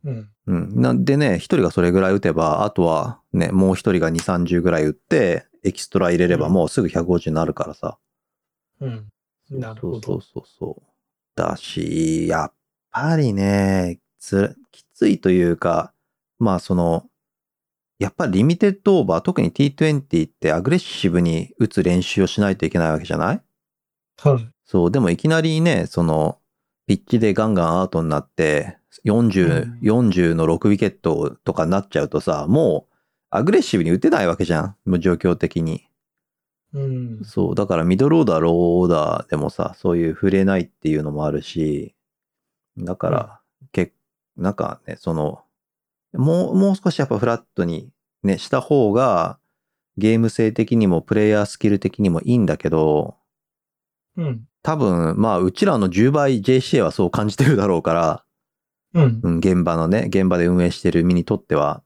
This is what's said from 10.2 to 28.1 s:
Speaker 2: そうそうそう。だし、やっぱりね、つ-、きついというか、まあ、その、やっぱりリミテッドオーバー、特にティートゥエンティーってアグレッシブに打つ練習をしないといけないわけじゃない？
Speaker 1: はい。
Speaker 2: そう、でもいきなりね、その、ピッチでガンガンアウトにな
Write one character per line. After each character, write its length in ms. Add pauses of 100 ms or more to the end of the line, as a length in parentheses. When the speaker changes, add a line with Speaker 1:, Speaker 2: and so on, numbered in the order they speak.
Speaker 2:
そ 60
う 40
そ 80
う 60
そ 360
う。 80 (460)
だ 220
し、 680
や 200
っ 60 (380)
ぱ 260
り 180
ね、 680 (180)
つ-、 380 (160)
き 120 (100)
つ 120
い 140
と 100
い 120
う 160
か、 340 (460)
ま 160
あ、 60
そ 140
の、 320 (920)
や 100
っ 60
ぱ 120
り 60
リ 120
ミ 120
テ 140
ッ 120
ド 180
オ 20
ー 20
バ 140
ー、 20
特 220
に 100
テ 140
ィ 20
ー 60
ト 100
ゥ 40
エ 40
ン 100
テ 140
ィ 60
ー 60
っ 40
て 200
ア 100
グ 80
レ 60
ッ 40
シ 300
ブ 100
に 380
打 100
つ 140
練 200
習 200
を 40
し 140
な 100
い 60
と 80
い 60
け 80
な 80
い 40
わ 80
け 60
じ 80
ゃ 60
な 160
い？ 80 (800)
Speaker 1:
は 180
い。 80 (160)
Speaker 2:
そ 220
う、 40
で 80
も 120
い 80
き 100
な 140
り 180
ね、 260
そ 160
の、 360 (480)
ピ 80
ッ 100
チ 140
で 160
ガ 120
ン 80
ガ 120
ン 140
ア 40
ウ 60
ト 120
に 60
な 120